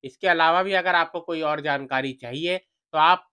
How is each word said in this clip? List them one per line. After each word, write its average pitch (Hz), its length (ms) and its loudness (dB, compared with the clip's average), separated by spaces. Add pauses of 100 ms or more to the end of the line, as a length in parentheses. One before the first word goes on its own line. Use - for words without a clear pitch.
इसके 160 240 -4
अलावा 170 340 4
भी 196 120 -2
अगर 180 200 0
आपको 170 280 0
कोई 170 200 -6
और 151 180 -2
जानकारी 139 540 -4
चाहिए 151 440 -6
तो - 400 -10
आप 165 340 4